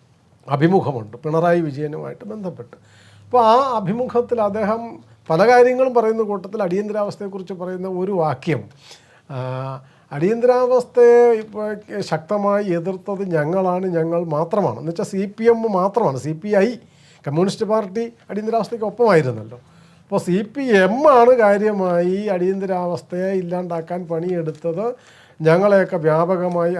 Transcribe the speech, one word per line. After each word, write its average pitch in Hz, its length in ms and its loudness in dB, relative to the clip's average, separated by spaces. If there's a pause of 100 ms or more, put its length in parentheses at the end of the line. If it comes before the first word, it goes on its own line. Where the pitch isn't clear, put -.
(480)
അഭിമുഖമുണ്ട് 139 680 0
പിണറായി 165 440 0
വിജയനുമായിട്ട് 151 640 -8
ബന്ധപ്പെട്ട്. 196 520 -12 (480)
അപ്പോൾ 240 180 2 (100)
ആ 247 60 6 (180)
അഭിമുഖത്തിൽ 233 600 -2 (120)
അദ്ദേഹം 214 320 -2 (480)
പല 160 180 2
കാര്യങ്ങളും 247 480 4
പറയുന്ന 226 260 2
കൂട്ടത്തിൽ 202 440 -6
അടിയന്തരാവസ്ഥയെക്കുറിച്ച് 196 920 -6
പറയുന്ന 185 280 -8 (140)
ഒരു 190 180 -4
വാക്യം, 147 400 -2 (720)
ആ, 135 80 -10 (760)
"അടിയന്തരാവസ്ഥയെ 240 1080 4 (220)
ഇപ്പോൾ 214 260 -8 (440)
ശക്തമായി 202 540 0 (140)
എതിർത്തത് 185 440 -6 (120)
ഞങ്ങളാണ്, 180 520 0 (100)
ഞങ്ങൾ 165 240 0 (160)
മാത്രമാണ്", 160 420 -2
എന്ന് 160 140 -6
വെച്ചാൽ 196 200 -6
സി 196 100 -4 (160)
പി 226 140 -4
എം 226 80 0 (180)
മാത്രമാണ്. 190 480 0
സി 156 60 -4 (100)
പി 208 100 -6 (120)
ഐ, 226 40 2 (580)
കമ്മ്യൂണിസ്റ്റ് 175 460 -2
പാർട്ടി 220 320 -2 (260)
അടിയന്തരാവസ്ഥയ്ക്ക് 220 600 -4
ഒപ്പമായിരുന്നല്ലോ. 127 680 2 (460)
അപ്പോൾ 196 240 -4
സി 180 100 2 (160)
പി 277 100 -6 (200)
എം 190 120 2 (220)
ആണ് 240 140 8 (100)
കാര്യമായി 196 760 2 (160)
അടിയന്തരാവസ്ഥയെ 180 960 -4 (120)
ഇല്ലാണ്ടാക്കാൻ 175 580 -6 (120)
പണിയെടുത്തത്. 165 760 -4 (540)
ഞങ്ങളെയൊക്കെ 185 640 4
വ്യാപകമായി 175 720 2